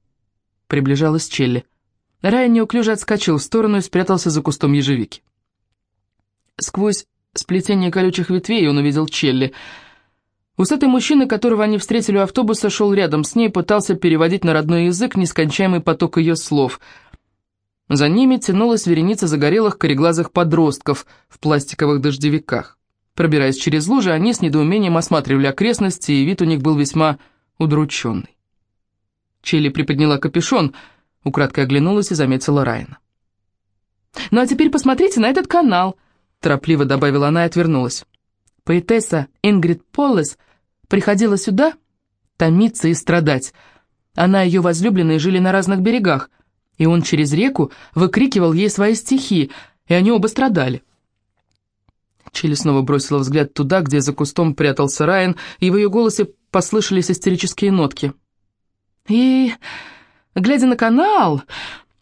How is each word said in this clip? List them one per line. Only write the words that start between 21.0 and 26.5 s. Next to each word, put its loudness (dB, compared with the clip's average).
в -20
пластиковых 0
дождевиках. -4
Пробираясь 2
через -2
лужи, 2
они 0
с -8
недоумением 2
осматривали 0
окрестности, -2
и 2
вид -2
у 2
них 0